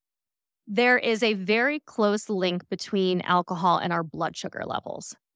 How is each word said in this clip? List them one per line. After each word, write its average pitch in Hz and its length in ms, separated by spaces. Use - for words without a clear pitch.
there 240 320
is 220 240
a 220 120
very 226 440
close 208 500
link 180 400
between 185 520
alcohol 175 580
and 175 140
our 170 100
blood 160 340
sugar - 300
levels. - 480